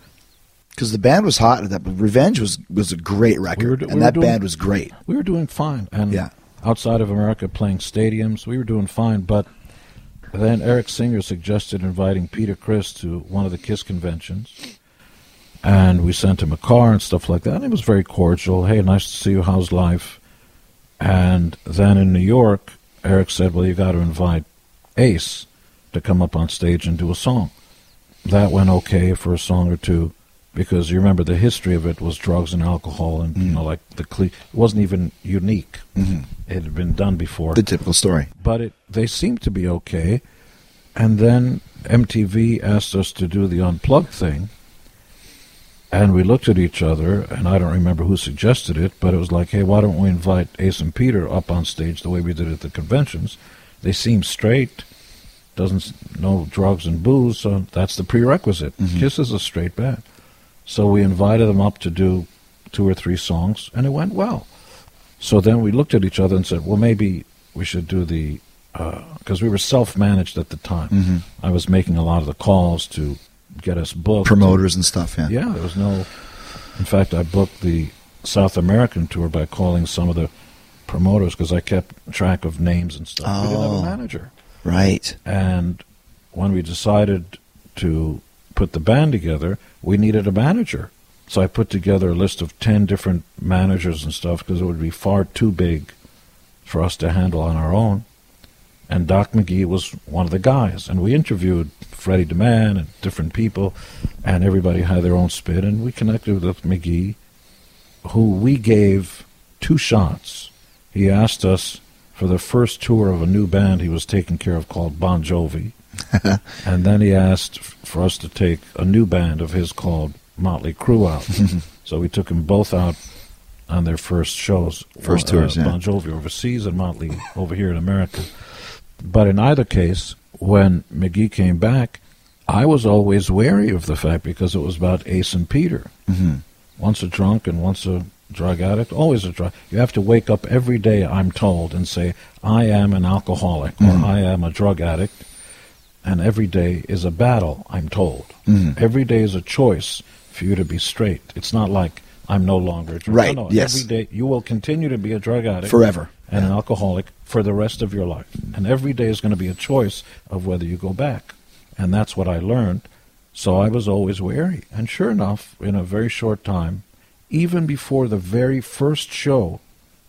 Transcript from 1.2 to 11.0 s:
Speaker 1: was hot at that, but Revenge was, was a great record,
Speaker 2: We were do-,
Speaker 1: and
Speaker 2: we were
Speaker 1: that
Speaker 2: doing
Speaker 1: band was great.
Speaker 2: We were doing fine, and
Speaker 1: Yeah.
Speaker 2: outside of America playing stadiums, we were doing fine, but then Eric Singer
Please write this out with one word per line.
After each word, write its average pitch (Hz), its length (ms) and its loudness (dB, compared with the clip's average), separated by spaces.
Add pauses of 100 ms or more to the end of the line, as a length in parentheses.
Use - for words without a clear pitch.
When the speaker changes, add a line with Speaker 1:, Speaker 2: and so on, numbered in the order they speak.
Speaker 1:
was 160 120 0
hot 117 260 4
at 98 60 -6
that, 95 160 -6
but 92 120 -6
Revenge 127 440 4
was, 95 160 -4 (120)
was 90 220 -2
a 87 60 -6
great 101 420 2
record, 92 240 -4
Speaker 2:
We 120 60 0
were 131 80 0
do-, - 80 -6
Speaker 1:
and - 80 -8
Speaker 2:
we - 60 2
were - 80 4
Speaker 1:
that 127 80 4
Speaker 2:
doing 165 120 2
Speaker 1:
band 110 160 0
was 85 140 -6
great. 95 340 -2 (140)
Speaker 2:
We 196 100 -4
were 285 80 -2
doing 170 240 -2
fine, 143 460 -6
and 104 180 0
Speaker 1:
Yeah. 92 180 -4 (360)
Speaker 2:
outside 113 340 0
of 104 120 0
America 104 360 0
playing 98 300 -2
stadiums, 110 680 -2
we 120 120 -6
were 127 80 -4
doing 107 220 -2
fine, 113 340 0
but 101 240 0 (880)
then 107 280 2
Eric 120 280 0
Singer 117 320 -2